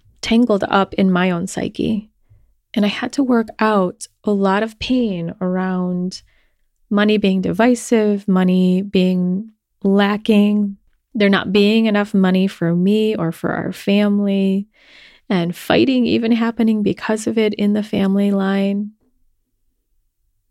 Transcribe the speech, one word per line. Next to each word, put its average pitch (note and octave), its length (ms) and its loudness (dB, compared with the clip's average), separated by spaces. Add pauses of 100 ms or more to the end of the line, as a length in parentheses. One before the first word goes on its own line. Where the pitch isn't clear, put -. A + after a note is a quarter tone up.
(200)
tangled A3+ 440 2
up G3 300 0
in F#3+ 160 2
my F#3 200 2
own F3 160 -4
psyche. - 640 -4 (640)
And G#3 100 0
I G#3 40 0
had A#3+ 260 -6
to C#4 100 0
work A#3 240 0 (100)
out G3+ 480 0 (180)
a A3 60 0
lot G3 320 2
of A3+ 160 -8
pain G3+ 600 -4
around F#3 800 -4 (680)
money G#3+ 260 2
being F#3+ 240 0
divisive, G#3 880 0
money F#3 540 2
being F#3 680 -2 (320)
lacking, G#3 960 2 (380)
there G3+ 160 2
not F#3+ 200 0
being G#3 360 4
enough G#3 260 0
money F#3 340 2
for E3+ 280 -2
me G#3+ 420 2
or E3 160 -2
for - 200 -6
our - 200 -6
family, G3+ 960 0 (640)
and F3 260 -2
fighting B3 480 0
even A#3 280 0
happening A3+ 500 0
because G#3+ 440 -4
of A3+ 120 -2
it G#3+ 160 0
in G#3 180 0
the G#3+ 100 0
family G3+ 480 0
line. G3 640 -2 (1600)